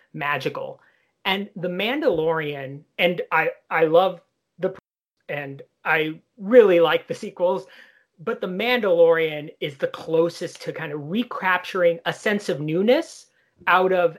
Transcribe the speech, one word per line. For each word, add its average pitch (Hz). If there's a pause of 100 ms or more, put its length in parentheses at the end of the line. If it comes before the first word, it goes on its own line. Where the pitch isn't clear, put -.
(140)
magical. 143 (440)
And 202
The 180
Mandalorian, 160 (180)
and 180
I, 160 (200)
I 165
love 175 (380)
the, 185 (540)
and 143 (220)
I 160 (200)
really 196
like 165
the 165
sequels, 185 (520)
but 214
The 208
Mandalorian 170 (100)
is 147
the 175
closest 160
to 160
kind 156
of 147
recapturing 180
a 165
sense 208
of 165
newness 196 (400)
out 185
of 175